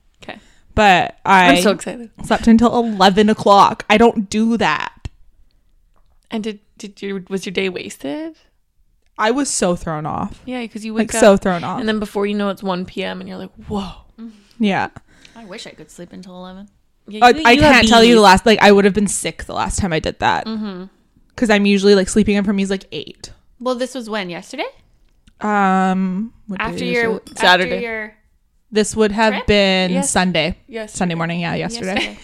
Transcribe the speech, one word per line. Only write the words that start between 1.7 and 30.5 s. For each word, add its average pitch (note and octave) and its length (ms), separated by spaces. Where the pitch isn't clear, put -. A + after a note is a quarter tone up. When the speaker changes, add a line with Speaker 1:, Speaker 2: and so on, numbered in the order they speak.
Speaker 1:
excited. A#3+ 380
Speaker 2:
slept - 220
until A3+ 300
eleven G#3+ 520
o'clock. G3+ 600
I G#3+ 80
don't A#3 320
do A3+ 280
that. - 500
Speaker 1:
And A3 140
did, G#3 160
did G#3 240
your, G3 280
was F#3+ 160
your F#3+ 80
day F#3+ 160
wasted? C#4+ 680
Speaker 2:
I G#3+ 140
was C4+ 180
so F3+ 260
thrown D#3 300
off. - 400
Speaker 1:
Yeah, B3 220
'cause G#3 180
you A3 80
Speaker 2:
Like, A3 180
Speaker 1:
wake A3+ 80
Speaker 2:
so A3 140
Speaker 1:
up G3 80
Speaker 2:
thrown F#3 220
off. - 160
Speaker 1:
and G#3+ 100
then G#3+ 100
before G#3 260
you G#3 100
know, G3+ 140
it's F#3+ 140
one F#3 220
P F#3+ 180
M F#3 160
and F#3 100
you're F#3 80
like, F#3 140
"Whoa." G3 240
Speaker 2:
Yeah. F#3 300
Speaker 3:
I A3+ 100
wish G3+ 220
I - 40
could - 200
sleep F3 220
until F#3 240
eleven. F#3 300
Speaker 1:
Yeah, G#3+ 180
Speaker 2:
I, B3 60
Speaker 1:
you, D4+ 140
Speaker 2:
I A#3 80
Speaker 1:
you C#4+ 80
have D4 140
Speaker 2:
can't A3+ 120
tell A3+ 160
you A#3+ 120
the A3+ 40
Speaker 1:
bees. G#3 40
Speaker 2:
last, F#3+ 220
like, A3 160
I G3+ 100
would G3+ 140
have G3 80
been G#3 140
sick - 380
the - 80
last - 260
time F#3+ 140
I F3 60
did - 200
that. - 260
Speaker 3:
Mm-hmm. G#3+ 400
Speaker 2:
'Cause A3+ 140
I'm G3+ 160
usually, G3+ 300
like, F#3 140
sleeping G#3 260
in G3+ 80
for G#3 100
me G3 100
is, F#3+ 60
like, F#3+ 220
eight. - 400
Speaker 3:
Well, B3 160
this B3+ 200
was A3+ 140
when? G3+ 200
Yesterday? A3+ 380
Speaker 2:
Um, F#3+ 920
what F#3+ 120
day G#3+ 60
Speaker 3:
After F3 180
Speaker 2:
is B3 80
Speaker 3:
your, A#3 260
Speaker 2:
it? - 140
Speaker 3:
after - 100
Speaker 1:
Saturday. F3+ 400
Speaker 3:
your A3 340
Speaker 2:
This G#3+ 240
would G#3+ 160
have A3 220
Speaker 3:
Trip? - 140
Speaker 2:
been F#3+ 440
Speaker 1:
Yes. F3+ 200
Speaker 2:
Sunday. F3+ 460